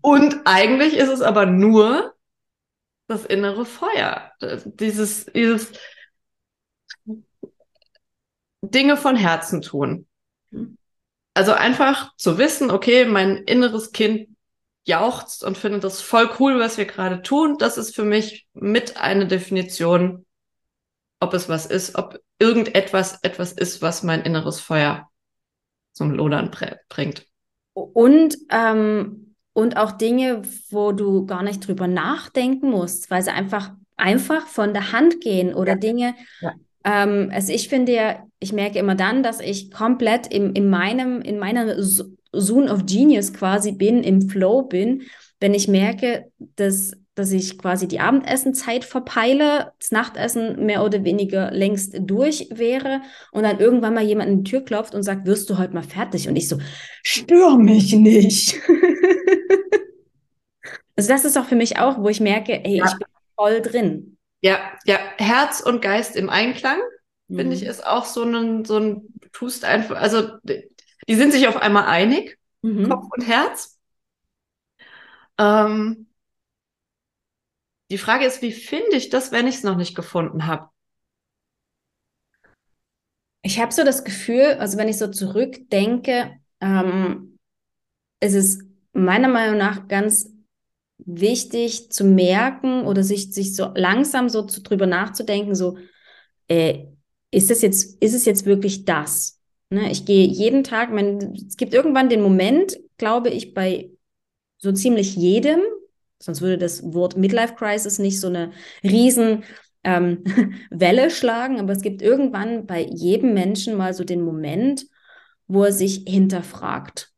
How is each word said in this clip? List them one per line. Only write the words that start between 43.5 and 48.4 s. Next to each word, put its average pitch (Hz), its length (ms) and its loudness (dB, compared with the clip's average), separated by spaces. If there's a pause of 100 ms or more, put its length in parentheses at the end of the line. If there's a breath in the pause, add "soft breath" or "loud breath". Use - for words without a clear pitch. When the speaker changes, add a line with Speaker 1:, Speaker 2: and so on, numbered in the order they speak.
Speaker 2:
bin, 214 300 2
im 190 260 2
Flow 196 340 2
bin, 220 400 -2 (360 loud breath)
wenn 202 160 2
ich 202 140 0
merke, 208 720 0
dass 196 560 -4 (200)
dass 196 180 -4
ich 190 260 -4
quasi 185 300 -2
die - 120 -6
Abendessenzeit 262 840 0